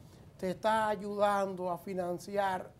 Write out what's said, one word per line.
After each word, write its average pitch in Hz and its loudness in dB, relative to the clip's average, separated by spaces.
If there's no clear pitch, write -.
te 185 -2
está 214 2
ayudando 202 0
a 170 -2
financiar 185 -2